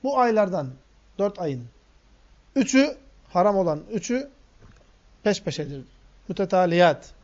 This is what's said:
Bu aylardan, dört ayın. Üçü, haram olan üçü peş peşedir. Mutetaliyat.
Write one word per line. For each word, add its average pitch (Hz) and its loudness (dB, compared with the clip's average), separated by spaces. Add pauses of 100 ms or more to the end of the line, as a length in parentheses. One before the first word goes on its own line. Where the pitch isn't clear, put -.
Bu 269 -2
aylardan, 196 0 (480)
dört 202 -2
ayın. 139 -6 (920)
Üçü, 269 2 (320)
haram 196 2
olan 160 -2
üçü 247 -4 (960)
peş 202 0
peşedir. 139 -8 (420)
Mutetaliyat. 175 2 (100)